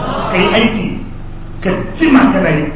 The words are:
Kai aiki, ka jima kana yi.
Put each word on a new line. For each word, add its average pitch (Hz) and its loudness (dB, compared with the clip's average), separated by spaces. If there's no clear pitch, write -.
Kai 202 2
aiki, 220 0
ka 190 -4
jima 269 4
kana 175 2
yi. 151 0